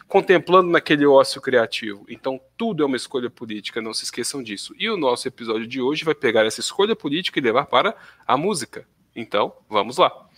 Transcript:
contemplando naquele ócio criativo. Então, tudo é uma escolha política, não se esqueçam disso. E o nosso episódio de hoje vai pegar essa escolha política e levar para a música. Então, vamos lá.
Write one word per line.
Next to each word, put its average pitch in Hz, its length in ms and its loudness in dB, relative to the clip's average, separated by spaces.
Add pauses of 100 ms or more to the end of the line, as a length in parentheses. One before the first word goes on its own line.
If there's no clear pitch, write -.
contemplando 180 640 4
naquele 156 360 2
ócio 135 340 6
criativo. 110 720 -2
Então, 131 280 -8 (200)
tudo 214 260 -2
é - 20 2
uma 135 120 0
escolha 120 320 -6
política, 110 520 -12
não 110 120 -8
se - 100 -6
esqueçam 127 400 -8
disso. 107 340 -12
E 202 120 -4
o 220 80 -4
nosso 127 280 -2
episódio 113 400 -6
de 127 140 -10
hoje 147 240 -2
vai 156 100 0
pegar 110 320 2
essa 110 140 -4
escolha 202 340 -2
política 160 460 -6
e - 20 -2
levar 123 260 2
para 156 280 2 (320)
a 120 80 2
música. 156 500 -4 (300)
Então, 113 380 -2 (160)
vamos 107 280 -2
lá. 160 140 4 (260)